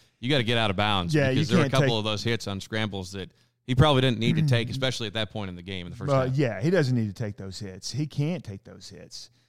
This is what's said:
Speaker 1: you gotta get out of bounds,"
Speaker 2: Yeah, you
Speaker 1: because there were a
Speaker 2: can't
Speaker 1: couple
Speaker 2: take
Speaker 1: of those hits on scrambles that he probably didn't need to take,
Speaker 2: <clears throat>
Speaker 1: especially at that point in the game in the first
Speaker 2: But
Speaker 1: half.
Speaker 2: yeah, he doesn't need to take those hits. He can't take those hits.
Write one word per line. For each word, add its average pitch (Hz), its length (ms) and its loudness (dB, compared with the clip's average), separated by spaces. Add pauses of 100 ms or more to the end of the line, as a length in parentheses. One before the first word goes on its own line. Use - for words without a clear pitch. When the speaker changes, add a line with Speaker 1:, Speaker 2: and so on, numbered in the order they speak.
(200)
Speaker 1:
you 123 100 -4
gotta 139 140 2
get 120 120 0
out 110 140 2
of 92 60 0
bounds," 104 380 2
Speaker 2:
Yeah, 143 140 4
you 131 60 0
Speaker 1:
because 147 140 2
there 185 100 4
were 151 60 6
a 139 40 0
Speaker 2:
can't 131 40 -2 (100)
Speaker 1:
couple 120 140 4
Speaker 2:
take - 20 2
Speaker 1:
of 107 60 -2
those 107 200 -2
hits 117 220 -2
on 98 140 -4
scrambles 98 520 -4
that 92 180 -10 (360)
he 127 80 0
probably 139 260 6
didn't 127 180 2
need 120 180 2
to 156 100 2
take, 120 240 2
Speaker 2:
<clears throat> - 0 -
Speaker 1:
especially 127 380 -4
at 92 60 -10
that 110 160 -2
point 101 180 -6
in 87 80 -10
the 87 60 -14
game 90 240 -8
in 87 40 -12
the 127 60 -12
first 120 120 -6
Speaker 2:
But 135 200 2
Speaker 1:
half. 131 80 -2
Speaker 2:
yeah, 117 240 0
he 139 100 0
doesn't 143 260 4
need 110 120 0
to 95 60 -8
take 104 220 -8
those 95 220 -12
hits. 95 320 -12
He 139 160 -4
can't 147 380 -4
take 98 200 -14
those - 240 -20
hits. - 420 -18 (180)